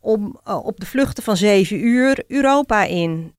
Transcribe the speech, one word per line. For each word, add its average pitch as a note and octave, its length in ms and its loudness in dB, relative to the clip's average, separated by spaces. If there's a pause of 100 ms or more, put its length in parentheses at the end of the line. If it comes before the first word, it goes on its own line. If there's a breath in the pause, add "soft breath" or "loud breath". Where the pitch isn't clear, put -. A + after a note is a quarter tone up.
om, G#3 420 -4
eh, G3+ 220 -8
op - 140 -8
de F#3 60 -12
vluchten C4 380 -2
van G#3 140 0
zeven G3 480 2
uur B3+ 420 2
Europa C4+ 560 2
in. E3 560 -4